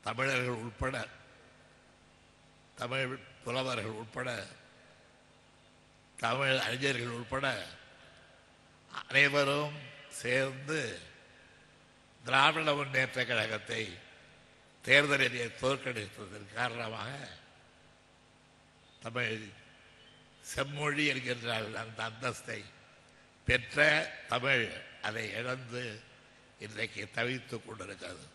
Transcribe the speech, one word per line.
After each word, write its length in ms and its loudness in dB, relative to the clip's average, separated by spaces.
தமிழர்கள் 600 0
உட்பட, 320 -4
தமிழ் 380 -2
புலவர்கள் 600 -2
உட்பட, 300 -6
தமிழ் 420 2
அறிஞர்கள் 560 0
உட்பட 320 -2
அனைவரும் 840 4
சேர்ந்து 640 0
திராவிட 500 6
முன்னேற்ற 520 0
கழகத்தை 580 -2
தேர்தலிலே 600 6
தோற்கடித்ததன் 1000 -4
காரணமாக 560 -4
தமிழ் 420 -2
செம்மொழி 640 0
என்கின்ற 480 0
அந்த 240 -8
அந்தஸ்தை 580 -6
பெற்ற 380 6
தமிழ் 380 4
அதை 280 -2
இழந்து 520 -6
இன்றைக்கு 420 -6
தவித்துக் 520 -4
கொண்டிருக்கிறது. 680 -12